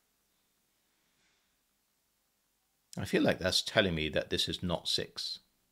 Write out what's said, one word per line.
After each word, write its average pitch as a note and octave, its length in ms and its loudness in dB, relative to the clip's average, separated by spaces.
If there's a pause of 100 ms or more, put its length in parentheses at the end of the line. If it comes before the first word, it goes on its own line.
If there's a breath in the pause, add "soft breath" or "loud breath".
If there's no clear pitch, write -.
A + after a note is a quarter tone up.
(3000)
I - 60 -4
feel G3 180 2
like A2 160 4
that's F2+ 240 0
telling F#2+ 320 4
me D#2 140 0
that D2+ 220 -2
this - 180 0
is - 160 -6
not F2 240 -2
six, - 520 -6 (320)